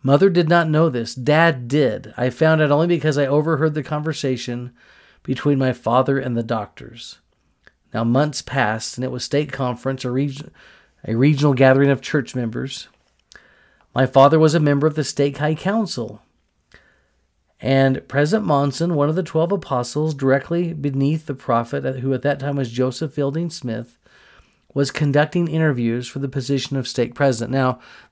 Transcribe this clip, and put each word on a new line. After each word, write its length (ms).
Mother 280
did 180
not 220
know 180
this. 260
Dad 520
did. 500
I 140
found 320
out 80
only 160
because 320
I 80
overheard 480
the 80
conversation 920
between 360
my 140
father 460
and 180
the 60
doctors. 760
Now, 120
months 360
passed, 560
and 80
it 60
was 140
stake 280
conference, 520
a 60
reg-, 380
a 100
regional 360
gathering 380
of 100
church 340
members. 540
My 120
father 320
was 160
a 60
member 260
of 80
the 100
stake 340
high 160
council. 680
And 480
President 380
Monson, 480
one 160
of 60
the 60
twelve 300
apostles, 640
directly 580
beneath 540
the 80
prophet, 500
who 140
at 80
that 180
time 160
was 140
Joseph 420
Fielding 380
Smith, 480
was 200
conducting 560
interviews 580
for 140
the 80
position 480
of 100
stake 260
president. 380
Now, 300